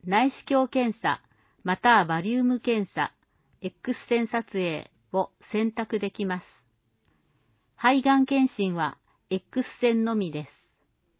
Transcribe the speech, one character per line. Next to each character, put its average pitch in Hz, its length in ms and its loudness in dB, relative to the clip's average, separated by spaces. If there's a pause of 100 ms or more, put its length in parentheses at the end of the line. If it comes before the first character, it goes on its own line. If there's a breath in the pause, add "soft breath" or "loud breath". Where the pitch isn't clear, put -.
内 214 260 2
視 - 160 -14
鏡 262 220 2
検 247 320 -2
査、 147 200 -2 (440)
ま 180 120 -2
た 240 200 6
は 185 80 6
バ 165 160 -2
リ 220 160 -2
ウ 254 80 2
ム 247 160 0
検 220 340 -2
査、 151 180 -4 (480)
X - 380 -8 (100)
線 233 200 0
撮 233 240 -4
影 175 380 -4 (220)
を 185 180 -2 (220)
選 220 200 0
択 220 260 -4
で 196 120 -4
き - 140 -6
ま 185 160 -4
す。 - 60 -20 (1300)
肺 254 260 2
が 269 140 4
ん 269 80 4
検 269 300 2
診 185 200 -2
は 160 220 -4 (320)
X - 400 -4 (120)
線 233 240 2
の 226 100 -2
み 196 160 -2
で 151 160 -8
す。 - 60 -20 (680)